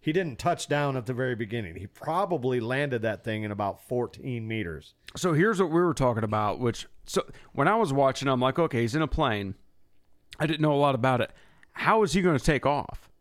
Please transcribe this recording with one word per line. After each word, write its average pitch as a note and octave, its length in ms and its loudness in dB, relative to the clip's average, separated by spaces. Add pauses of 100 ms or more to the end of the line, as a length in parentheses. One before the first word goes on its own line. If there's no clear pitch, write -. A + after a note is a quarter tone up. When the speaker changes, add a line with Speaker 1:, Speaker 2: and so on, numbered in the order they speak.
Speaker 1:
he D#3 80 -2
didn't D#3 280 -2
touch - 280 -2
down C#3+ 300 0
at B2 80 -6
the B2+ 80 -6
very B2+ 220 -2
beginning. G#2+ 400 -6
He G2 120 -12
probably D3+ 720 -2
landed B2+ 440 -2
that G#2+ 200 -4
thing G#2+ 200 -4
in G#2+ 80 -4
about G2+ 360 -4
fourteen A#2+ 600 -6
meters. F2+ 480 -8 (200)
Speaker 2:
So F3+ 180 0
here's F#3 280 4
what F3+ 80 2
we D#3+ 120 2
were F3 120 2
talking A#2+ 300 2
about, G#2+ 360 0
which, A#2 280 -2 (180)
so - 180 -2 (300)
when C#3 140 2
I G3+ 80 4
was G3+ 180 0
watching, C3+ 340 2
I'm C3 140 2
like, C3 160 2
"Okay, B2 240 0
he's A#2 140 0
in D#3 80 2
a D3+ 40 -2
plane." G#2 480 -2 (840)
I D#3 80 0
didn't D3+ 140 -2
know D3+ 120 4
a - 80 2
lot C#3+ 140 4
about B2 260 2
it. - 100 -2 (420)
How A3 300 4
is D3+ 100 0
he F#3+ 80 4
gonna E3+ 180 4
take C#3+ 260 2
off? - 440 -2 (120)